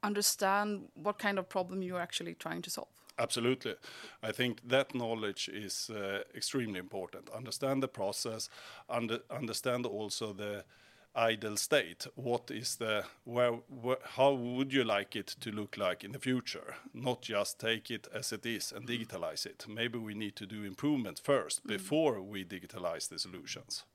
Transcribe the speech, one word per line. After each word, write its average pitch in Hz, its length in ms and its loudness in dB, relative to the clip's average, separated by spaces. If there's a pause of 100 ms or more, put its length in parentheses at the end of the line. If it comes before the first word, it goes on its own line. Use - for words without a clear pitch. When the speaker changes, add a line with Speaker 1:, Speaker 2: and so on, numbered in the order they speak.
Speaker 1:
understand 202 920 2
what 202 240 -2
kind 202 200 2
of 185 100 -2
problem 185 340 0
you're 180 180 -2
actually 170 340 -4
trying 170 280 -4
to 175 80 -8
solve. - 180 -6 (320)
Speaker 2:
Absolutely. 117 540 2 (480)
I 110 100 -4
think 123 360 0
that 131 260 4
knowledge 113 540 -2
is, 101 420 -6
uh, 101 320 -2 (140)
extremely 110 420 0
important. 92 520 -8
Understand 131 520 0
the 131 60 2
process, 110 600 -2 (400)
under-, 117 400 0
understand 123 580 0
also 107 460 -2
the 104 320 -4 (520)
idle 110 400 4
state. 104 580 4
What 120 360 0
is 113 260 -2
the, 107 280 2 (200)
where, 120 300 4 (300)
wh-, 127 160 2 (140)
how 139 200 8
would 127 380 0
you 135 120 6
like 104 320 2
it 101 100 -2 (140)
to 117 100 -4
look 104 260 -4
like 92 280 2
in 101 80 -8
the 131 80 -8
future? - 560 -2 (180)
Not 123 280 0
just 101 360 0
take 113 320 0
it 110 240 -4
as 113 180 -2
it 110 140 -4
is 113 240 -2
and 104 160 -10
Speaker 1:
Mm. 120 140 -2
Speaker 2:
digitalize 85 460 -4
it. - 200 -12
Maybe 117 320 -2
we 107 160 -6
need 104 220 -4
to 107 100 -10
do 104 160 -8
improvement 104 560 0
first - 460 2
Speaker 1:
Mm. - 60 -8
Speaker 2:
before 110 520 2
we 98 220 -6
digitalize 87 640 -4
the 82 100 -10
solutions. - 680 -8 (100)